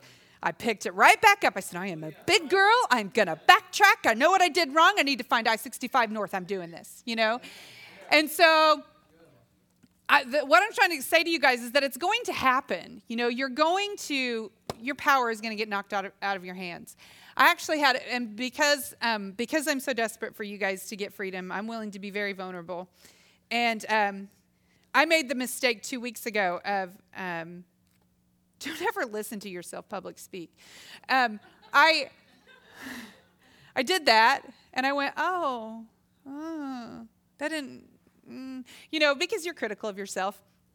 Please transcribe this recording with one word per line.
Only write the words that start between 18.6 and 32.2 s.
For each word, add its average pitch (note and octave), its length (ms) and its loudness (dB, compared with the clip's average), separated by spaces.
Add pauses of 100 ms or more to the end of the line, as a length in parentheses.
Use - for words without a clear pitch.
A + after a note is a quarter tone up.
um, G#3+ 300 -2
because B3+ 380 -2
I'm C#4 100 0
so C4 140 -4
desperate A3 420 -4
for A3 80 -10
you G3+ 140 -10
guys G3 320 -4
to A3 80 -10
get G3 160 -8
freedom, F#3 360 -8
I'm F#3 160 -6
willing A3 260 -10
to G3 80 -14
be G3+ 100 -10
very G3+ 240 -4
vulnerable. F3+ 560 -12 (640)
And, A#3 380 0
um, G3+ 400 -2 (640)
I C#4 120 6
made D#4+ 240 2
the C#4 60 -2
mistake B3 480 -2
two C4 160 -8
weeks A#3 260 -10
ago G3 400 -2
of, F#3+ 240 -4 (260)
um, F3 500 -10 (460)
<laughs> - 480 -20
don't D#4 220 -12
ever F#4+ 240 -4
listen G#3+ 360 -8
to G#3 80 -14
yourself F3+ 400 -12
public F#3 280 -12
speak. - 380 -16 (540)
Um, A#3+ 300 2 (340)
I, D4+ 360 4 (1700)